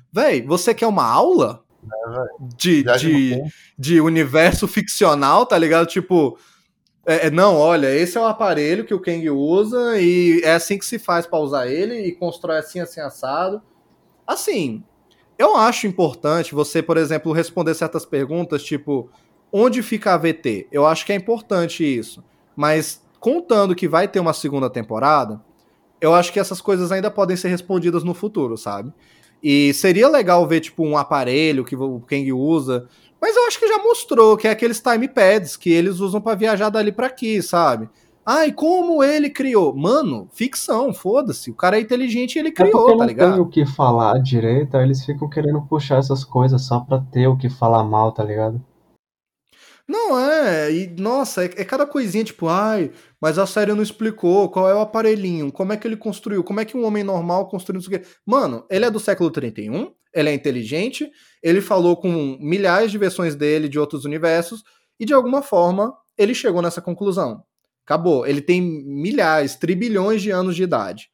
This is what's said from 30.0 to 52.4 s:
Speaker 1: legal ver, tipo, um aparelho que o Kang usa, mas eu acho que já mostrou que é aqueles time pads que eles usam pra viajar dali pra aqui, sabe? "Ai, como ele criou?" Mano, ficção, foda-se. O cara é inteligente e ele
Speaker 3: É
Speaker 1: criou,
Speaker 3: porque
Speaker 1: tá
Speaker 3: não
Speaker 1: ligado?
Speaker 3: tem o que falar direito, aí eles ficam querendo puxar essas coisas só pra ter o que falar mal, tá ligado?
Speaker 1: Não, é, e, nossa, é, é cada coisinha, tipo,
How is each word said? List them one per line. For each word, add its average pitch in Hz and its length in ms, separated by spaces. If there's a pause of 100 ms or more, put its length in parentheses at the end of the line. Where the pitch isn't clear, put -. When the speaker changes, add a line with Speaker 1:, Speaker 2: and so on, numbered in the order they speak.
Speaker 1:
legal 180 360
ver, 160 140
tipo, 160 240
um 151 140
aparelho 139 680
que 135 140
o 127 240
Kang 139 320
usa, 131 560 (320)
mas 427 160
eu 480 100
acho - 100
que 453 120
já 427 80
mostrou 277 580
que 220 140
é - 20
aqueles 226 300
time 233 260
pads 196 480
que - 160
eles 175 300
usam 196 180
pra 220 160
viajar 214 340
dali 208 220
pra 254 160
aqui, 220 340
sabe? 139 460 (380)
"Ai, 294 260
como 339 500
ele 294 280
criou?" 226 440
Mano, 147 600
ficção, 247 600
foda-se. 208 580
O 107 40
cara 190 220
é 226 40
inteligente 247 540
e 330 40
ele 311 100
Speaker 3:
É - 20
Speaker 1:
criou, 370 200
Speaker 3:
porque 453 200
Speaker 1:
tá 226 60
Speaker 3:
não 240 80
Speaker 1:
ligado? 180 280
Speaker 3:
tem 185 80
o 170 80
que 151 160
falar 123 560
direito, 131 540
aí 131 80
eles 135 220
ficam 143 240
querendo 147 320
puxar 143 380
essas 135 260
coisas 127 400
só 120 160
pra 135 180
ter 127 280
o 131 100
que 127 120
falar 117 360
mal, 110 260
tá 110 140
ligado? 110 360 (1300)
Speaker 1:
Não, 370 320
é, 247 500
e, 175 180 (120)
nossa, 220 460
é, 175 100
é 202 80
cada 262 240
coisinha, 226 360
tipo, 175 260